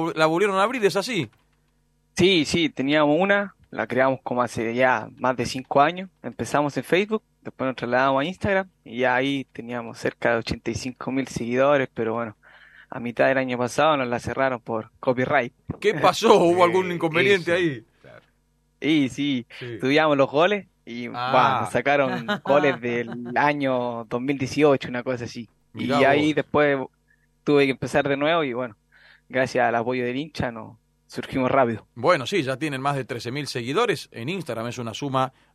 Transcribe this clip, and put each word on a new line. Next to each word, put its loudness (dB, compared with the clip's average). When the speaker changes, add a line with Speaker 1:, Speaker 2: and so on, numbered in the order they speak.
Speaker 1:
la 2
volvieron 2
a 4
abrir, -2
es 2
así? -4
Speaker 2:
Sí, 4
sí, 0
teníamos 2
una, 0
la -4
creamos 2
como -2
hace -4
ya 2
más 0
de -4
cinco 0
años. 0
Empezamos -2
en -2
Facebook, 0
después -8
nos -6
trasladamos 0
a -2
Instagram -2
y -10
ya 2
ahí -2
teníamos -12
cerca -2
de 2
ochenta -6
y -4
cinco -10
mil -2
seguidores, 0
pero -4
bueno, -6
a -12
mitad 0
del 2
año -2
pasado 2
nos -2
la -2
cerraron -2
por -6
copyright. 0
Speaker 1:
¿Qué 0
pasó? 4
¿Hubo 4
Speaker 3:
<laughs> -
Speaker 1:
algún 2
Speaker 3:
Eh, -4
Speaker 1:
inconveniente 2
Speaker 3:
eso, 2
Speaker 1:
ahí? -2
Speaker 3:
claro. -20
Speaker 2:
Sí, 2
sí, -4
Speaker 1:
Sí. -14
Speaker 2:
estudiábamos 2
los 4
goles 2
y, -10
Speaker 1:
Ah. -6
Speaker 2:
bueno, 4
nos -4
sacaron 0
Speaker 4:
<laughs> -4
Speaker 2:
goles 2
del -6
año 0
dos -4
mil -2
dieciocho, 2
una -6
cosa -4
así. -12
Speaker 1:
Mirá -2
Speaker 2:
Y 6
ahí 4
Speaker 1:
vos. 0
Speaker 2:
después 2
tuve 4
que 2
empezar 0
de 0
nuevo 2
y, -4
bueno, -6
gracias 2
al 2
apoyo -2
del -4
hincha -6
nos -14
surgimos -2
rápido. 0
Speaker 1:
Bueno, 0
sí, -2
ya -4
tienen -6
más -2
de -6
trece -10
mil -8
seguidores -4
en -10
Instagram, -6
es -10
una -8
suma -2